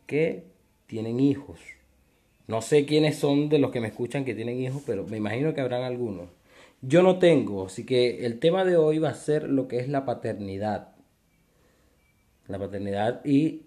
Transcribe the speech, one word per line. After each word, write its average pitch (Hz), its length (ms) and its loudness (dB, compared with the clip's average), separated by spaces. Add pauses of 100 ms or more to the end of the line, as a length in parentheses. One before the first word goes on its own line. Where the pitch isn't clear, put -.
que 156 380 -2 (420)
tienen 113 340 -4
hijos. 139 400 0 (840)
No 113 160 -2
sé 147 240 4
quiénes 151 320 2
son 143 320 2
de 156 80 6
los 131 140 2
que 123 80 -2
me 110 80 -2
escuchan 123 360 -6
que 120 100 -4
tienen 117 240 -6
hijos, 131 280 -6
pero 98 200 -4
me 107 120 -8
imagino 117 340 -2
que 147 80 -4
habrán 123 220 -2
algunos. 117 460 -6 (520)
Yo 139 220 4
no 185 160 6
tengo, 113 480 4
así 113 180 -12
que 123 400 2
el 117 140 -4
tema 175 260 2
de 180 120 4
hoy 156 240 4
va 156 80 0
a 127 60 -4
ser - 340 -2
lo 135 180 0
que 120 140 -4
es 127 80 -6
la 139 160 -2
paternidad. 104 840 -6 (1600)
La 101 120 -10
paternidad, 101 680 -4
y 147 400 2